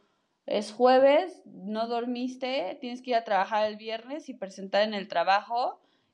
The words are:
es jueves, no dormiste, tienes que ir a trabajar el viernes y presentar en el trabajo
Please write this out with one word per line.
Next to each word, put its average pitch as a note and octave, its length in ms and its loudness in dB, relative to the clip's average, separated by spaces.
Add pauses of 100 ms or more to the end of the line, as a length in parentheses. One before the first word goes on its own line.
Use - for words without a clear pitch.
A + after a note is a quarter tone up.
(460)
es - 280 -4
jueves, C#4 720 4
no G#3 420 -8
dormiste, B3+ 920 -6
tienes B3 200 -10
que B3+ 100 -10
ir A#3 40 2
a A3+ 80 0
trabajar G#3+ 440 0
el G#3 100 -8
viernes A3+ 520 -10
y B3+ 40 -14
presentar G3 500 -2
en A3 100 0
el G3 140 -4
trabajo G#3 720 0 (340)